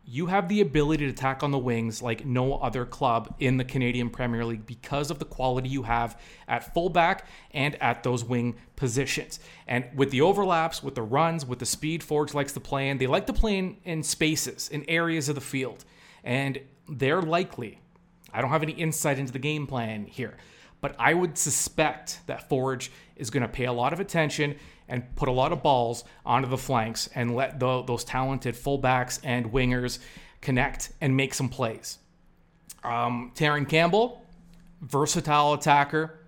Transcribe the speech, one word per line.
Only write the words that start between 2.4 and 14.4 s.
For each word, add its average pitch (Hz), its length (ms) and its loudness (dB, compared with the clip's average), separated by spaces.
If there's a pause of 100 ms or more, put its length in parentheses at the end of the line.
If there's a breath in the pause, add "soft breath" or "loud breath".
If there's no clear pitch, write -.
other 123 300 -2
club 120 540 0
in 131 180 2
the 127 80 0
Canadian 123 460 0
Premier 117 340 -2
League 113 220 -6
because 139 440 -4
of 143 100 -6
the 160 40 -4
quality 127 440 -2
you 131 160 -4
have 117 360 0 (280 loud breath)
at - 260 -4
fullback 175 520 2 (260 loud breath)
and 139 280 -2
at 120 220 0
those 123 220 0
wing 120 320 0 (200 loud breath)
positions. 131 600 -2 (280 loud breath)
And 127 200 -2 (100)
with 131 140 4
the 123 100 0
overlaps, 175 600 4
with 139 140 -8
the 120 60 -4
runs, 147 440 2
with 123 140 -6
the 117 60 -6
speed 156 360 -2
Forge 147 320 0
likes 143 180 -2
to 135 80 -6
play 135 280 -2
in, 139 100 0
they 127 80 2
like 165 200 2
to 262 60 -2
play 214 260 4
in, 185 260 -4
in 160 180 -4
spaces, - 680 0